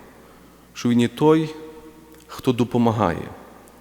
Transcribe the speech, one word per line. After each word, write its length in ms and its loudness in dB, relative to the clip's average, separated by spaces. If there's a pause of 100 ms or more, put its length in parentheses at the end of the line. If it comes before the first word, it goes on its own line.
(760)
що 140 -4
Він 120 4
є 80 2
той, 460 2 (720)
хто 260 -2
допомагає. 760 0 (520)